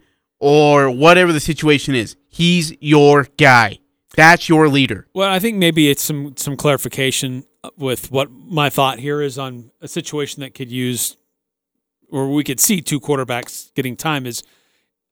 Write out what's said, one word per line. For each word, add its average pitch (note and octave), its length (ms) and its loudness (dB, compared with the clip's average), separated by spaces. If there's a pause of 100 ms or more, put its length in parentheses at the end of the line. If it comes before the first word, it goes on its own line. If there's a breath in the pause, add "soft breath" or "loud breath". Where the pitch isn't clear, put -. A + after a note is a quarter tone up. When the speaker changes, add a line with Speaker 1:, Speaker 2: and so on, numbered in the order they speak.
(400)
Speaker 1:
or D3 500 4
whatever E3+ 420 4
the D3+ 80 -2
situation D3 540 -2
is. A#2 220 -4 (120)
He's E3+ 520 0
your C#3+ 560 4
guy. A#2+ 420 4 (380)
That's E3 320 4
your D#3 200 4
leader. C3 460 0
Speaker 2:
Well, G3 160 -2
I F#3 80 0
think G#3+ 180 -2
maybe D#3+ 340 2
it's C#3 120 -2
some, C#3+ 340 -8
some C#3 200 -6
clarification C3 880 -4 (320)
with C3 340 -8
what C3+ 200 -4
my D3 400 -4
thought C3 280 -2
here D3 220 -6
is C#3 180 -6
on B2 320 -14 (100)
a D3+ 80 -18
situation D3 520 -10
that C3 140 -16
could B2+ 160 -14
use, B2 460 -6 (920)
or C3+ 220 -4
we D3 100 0
could C3 180 -6
see F#3+ 200 -2
two D3+ 180 -6
quarterbacks B2 760 -8
getting B2+ 220 -6
time C#3+ 300 -6
is, A#2+ 160 -12 (680)